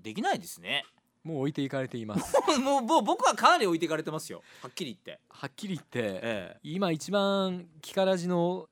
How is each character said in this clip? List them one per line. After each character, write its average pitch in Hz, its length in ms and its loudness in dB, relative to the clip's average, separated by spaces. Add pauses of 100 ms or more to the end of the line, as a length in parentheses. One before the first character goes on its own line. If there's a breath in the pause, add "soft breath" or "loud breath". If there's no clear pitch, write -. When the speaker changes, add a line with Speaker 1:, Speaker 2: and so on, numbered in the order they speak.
Speaker 1:
で 110 120 -10
き 131 80 -6
な 359 120 0
い - 60 -2
で 170 60 -14
す - 140 -14
ね。 117 240 -4 (400)
Speaker 2:
も 160 120 -6
う 139 40 -2
置 139 100 0
い 147 40 -2
て 143 100 -2
い 131 60 -4
か 135 120 -2
れ 131 60 -6
て 123 100 -10
い 113 80 -6
ま 104 140 -2
す。 - 220 0
Speaker 1:
<laughs> - 60 -2
も 311 80 4
う、 254 40 4
も 277 200 2
う、 - 20 2
も 285 180 4
う - 20 6
僕 294 240 2
は 311 80 6
か 226 180 6
な 349 60 6
り 254 80 2
置 170 120 2
い - 20 -12
て 170 60 -2
い 156 40 -2
か 156 80 0
れ 156 60 -4
て 156 80 -6
ま 156 80 -4
す - 120 -12
よ。 85 120 -14 (180 loud breath)
は 131 60 -12
っ 123 40 -16
き - 140 -10
り 123 60 -8
言 - 240 -16
っ - 20 -16
て。 - 120 -20
Speaker 2:
は - 180 -10
っ - 80 -18
き 214 120 -10
り 185 80 -4
言 - 80 -8
っ - 40 -20
て、 123 120 -4
Speaker 1:
え 101 200 -2 (360)
え。 - 80 -20
Speaker 2:
今 175 280 -2
一 156 200 -4
番 196 560 0 (140)
キ - 140 -16
カ 190 100 4
ラ 190 120 4
ジ 175 100 -4
の 180 440 0